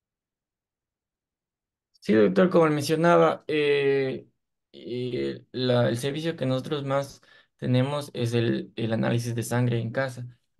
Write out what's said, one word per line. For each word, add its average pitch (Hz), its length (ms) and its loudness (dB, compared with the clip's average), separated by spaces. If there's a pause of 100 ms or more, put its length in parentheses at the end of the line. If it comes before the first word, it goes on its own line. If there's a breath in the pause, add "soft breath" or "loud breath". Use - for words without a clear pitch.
(2000)
Sí, 202 120 0
doctor, 190 360 4
como 170 180 4
le 151 80 2
mencionaba, 160 720 2
eh, 139 800 0 (440)
eh, 123 800 -6
la, 123 380 2
el 120 80 -2
servicio 156 380 -4
que 139 100 -4
nosotros 131 400 -4
más 139 360 -4 (360 soft breath)
tenemos 135 560 0
es 117 200 -2
el, 120 420 0
el 113 180 -4
análisis 120 420 -2
de 117 80 -4
sangre 120 360 0
en 117 120 -6
casa. 127 340 -6 (340)